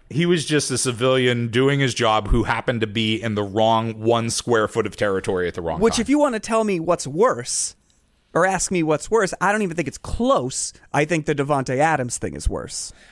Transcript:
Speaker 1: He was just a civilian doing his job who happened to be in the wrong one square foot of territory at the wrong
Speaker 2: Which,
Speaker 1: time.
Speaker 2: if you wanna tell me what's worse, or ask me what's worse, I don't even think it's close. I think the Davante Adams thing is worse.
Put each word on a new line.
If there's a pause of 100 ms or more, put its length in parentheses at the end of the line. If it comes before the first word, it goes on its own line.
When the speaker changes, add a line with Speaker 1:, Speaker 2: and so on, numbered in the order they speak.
Speaker 1:
He
was
just
a
civilian
doing
his
job
who
happened
to
be
in
the
wrong
one
square
foot
of
territory
at
the
wrong
Speaker 2:
Which,
Speaker 1:
time.
Speaker 2:
if
you
wanna
tell
me
what's
worse, (580)
or
ask
me
what's
worse,
I
don't
even
think
it's
close. (220)
I
think
the
Davante
Adams
thing
is
worse. (180)